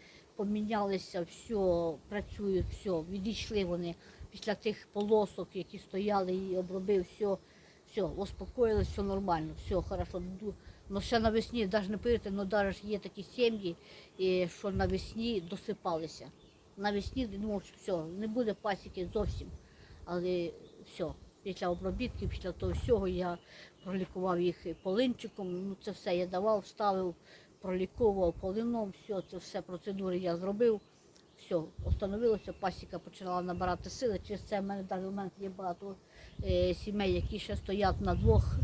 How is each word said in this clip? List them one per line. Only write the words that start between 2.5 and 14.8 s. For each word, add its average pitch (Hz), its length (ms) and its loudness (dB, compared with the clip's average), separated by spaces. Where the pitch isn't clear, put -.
все, - 240 -6
відійшли 202 540 -2
вони 175 300 -2
після - 240 -4
тих - 380 -4
полосок, 208 640 2
які 190 240 -8
стояли, 196 560 0
і 190 220 -2
обробив, 185 460 2
все. 196 340 0
Все, 214 120 -2
успокоїлись, 196 840 0
все - 140 -4
нормально, 190 500 0
все 214 100 -2
хорошо. 180 440 -2
Ду-, 185 360 -6
ну, 196 120 -2
ще 233 180 2
навесні, 220 540 2
навіть 208 160 2
не 208 100 -2
повірте, 226 320 0
ну, 196 140 -2
даже 196 280 2
ж 175 120 -6
є 208 140 -2
такі 196 240 -10
сім'ї, 214 540 2
е, 185 280 4
що 196 220 -4
навесні 196 680 0